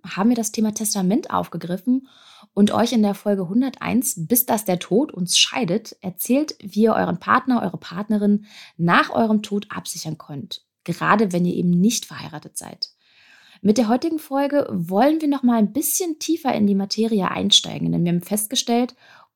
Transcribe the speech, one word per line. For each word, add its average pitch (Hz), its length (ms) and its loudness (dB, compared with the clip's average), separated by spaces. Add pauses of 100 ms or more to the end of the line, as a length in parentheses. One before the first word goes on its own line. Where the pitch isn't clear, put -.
haben 196 260 0
wir 247 60 4
das 226 160 -4
Thema 214 220 0
Testament 208 560 -2
aufgegriffen 180 800 -2 (480)
und 208 160 4
euch 233 220 2
in 220 100 4
der 196 100 2
Folge 196 340 -2
hunderteins, 240 680 -2 (100)
bis 165 220 0
dass 226 180 0
der 180 140 0
Tod 240 340 0
uns 180 240 -2
scheidet, 220 640 -2
erzählt, 254 580 -2
wie 208 220 -2
ihr 220 120 6
euren 180 260 0
Partner, - 420 2
eure - 160 -4
Partnerin 208 680 0 (300)
nach 170 360 2
eurem 214 320 2
Tod 202 260 -6
absichern 160 480 -10
könnt, - 480 -12 (180)
gerade 175 480 0
wenn 175 140 0
ihr 175 80 0
eben 180 160 0
nicht 180 360 2
verheiratet 156 520 -16
seid. - 320 -12 (720)
Mit 214 160 4
der 240 100 2
heutigen 311 300 0
Folge 277 540 -2
wollen 208 500 2
wir 311 60 -2
noch 277 160 0
mal 240 160 4
ein 214 140 2
bisschen 330 440 -2
tiefer 311 380 -2
in 214 100 2
die 202 80 2
Materie 202 560 0
einsteigen, 170 600 2
denn 170 120 2
wir 170 100 2
haben 175 100 0
festgestellt, 233 720 -2 (400)